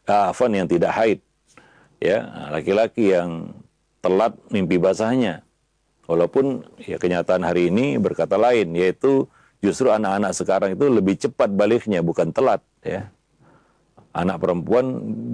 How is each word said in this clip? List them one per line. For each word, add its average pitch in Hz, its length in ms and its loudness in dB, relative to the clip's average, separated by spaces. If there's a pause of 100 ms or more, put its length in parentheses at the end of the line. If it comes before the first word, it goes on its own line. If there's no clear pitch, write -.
ah, 101 240 2
afwan, 117 240 0
yang 92 160 -2
tidak 85 240 0
haid. 113 240 0 (800)
Ya, 98 320 -2 (240)
laki-laki 101 560 0
yang 85 480 -2 (400)
telat 98 400 0 (160)
mimpi 90 240 0
basahnya. 98 640 0 (640)
Walaupun, 87 560 0 (160)
ya, - 240 -10
kenyataan 90 400 0
hari 87 320 2
ini 131 240 0
berkata 95 400 -2
lain, 110 400 2
yaitu 131 480 2 (320)
justru 107 320 0
anak-anak 101 400 0
sekarang 95 480 0
itu 143 80 2
lebih 98 320 2
cepat 120 320 -2
balighnya, 101 560 0
bukan 85 240 -2
telat, 117 320 0 (240)
ya. 101 240 -8 (1040)
Anak 87 320 -2
perempuan 117 560 0 (320)